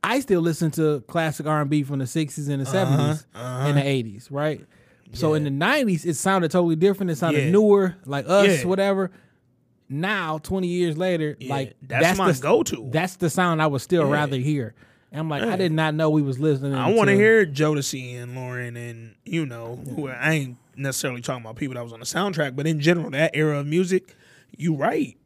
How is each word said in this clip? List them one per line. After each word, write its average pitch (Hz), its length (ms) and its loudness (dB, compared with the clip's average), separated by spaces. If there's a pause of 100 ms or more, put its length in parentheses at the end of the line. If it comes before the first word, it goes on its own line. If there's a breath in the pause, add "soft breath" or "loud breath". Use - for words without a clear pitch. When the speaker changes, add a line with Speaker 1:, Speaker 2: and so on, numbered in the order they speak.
Speaker 1:
I 233 180 0
still 202 200 2
listen 165 320 0
to 151 360 0
classic 160 380 -2
R 151 140 2
and 147 80 -2
B 147 140 2
from 139 160 -4
the 131 80 -4
sixties 147 420 -4
and 139 140 -2
the 131 60 -6
Speaker 2:
Uh-huh, 139 40 -6
Speaker 1:
seventies 151 600 2
Speaker 2:
uh-huh. 127 340 -6
Speaker 1:
and 143 80 2
the 139 100 2
eighties, 120 440 -4
right? 143 340 -4 (480 soft breath)
So 151 220 0
in 151 80 0
Speaker 2:
Yeah. 143 80 -2
Speaker 1:
the 139 60 -2
nineties, 202 500 0
it 165 80 -2
sounded 185 380 0
totally 170 240 2
different. 190 340 2
It 156 60 -2
sounded 151 280 0
Speaker 2:
Yeah. 151 60 0
Speaker 1:
newer, 202 460 6 (100)
like 139 220 -4
us, 196 340 6
Speaker 2:
Yeah. 170 40 -2
Speaker 1:
whatever. 190 440 0 (760 soft breath)
Now, 165 500 -4
twenty 185 300 -4
years 175 280 0
later, 165 420 -2
Speaker 2:
Yeah, 127 140 -10
Speaker 1:
like, 135 300 -4
Speaker 2:
that's 127 220 -2
Speaker 1:
that's 180 140 2
Speaker 2:
my 185 140 2
Speaker 1:
the, 131 80 0
Speaker 2:
go-to. 147 520 0
Speaker 1:
that's 170 240 -2
the 175 120 0
sound 170 320 0
I 160 60 2
would 139 160 0
still 165 240 2
Speaker 2:
Yeah. 139 60 2
Speaker 1:
rather 147 260 0
hear. 127 360 -2 (380 soft breath)
And 147 80 -8
I'm 160 80 -4
like, 147 140 -4
Speaker 2:
Yeah. 226 100 0
Speaker 1:
I 180 40 -2
did 180 160 0
not 156 220 0
know 156 160 2
we 151 120 4
was 135 160 -2
listening 139 360 0
Speaker 2:
I 135 180 0
wanna 202 200 6
Speaker 1:
to 196 60 6
Speaker 2:
hear 220 260 6
Jodeci 143 680 -2
and 123 200 -10
Lauren 123 420 -8
and, 117 380 -14 (100)
you 165 200 -2
know, 117 340 -12 (160)
who 143 140 -6
I 131 240 -2
ain't 135 240 -2 (200)
necessarily 135 440 -4
talking 123 240 -8
about 110 120 -14
people 135 180 -6
that 120 100 -8
was 117 80 -16
on 113 80 -18
the 117 60 -12
soundtrack, 156 500 -2
but 143 100 -2
in 156 140 0
general, 156 300 2
that 147 240 0
era 151 260 2
of 143 60 -6
music, 175 480 0 (420 soft breath)
you 160 180 0
right. 156 520 -2